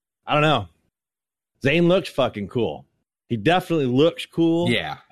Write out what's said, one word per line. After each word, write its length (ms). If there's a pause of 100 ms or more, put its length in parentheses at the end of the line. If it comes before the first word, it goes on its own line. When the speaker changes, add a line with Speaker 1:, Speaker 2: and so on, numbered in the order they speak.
(260)
Speaker 1:
I 60
don't 100
know. 260 (920)
Zane 240
looks 220
fucking 400
cool. 360 (440)
He 80
definitely 500
looks 400
cool. 440
Speaker 2:
Yeah. 260 (160)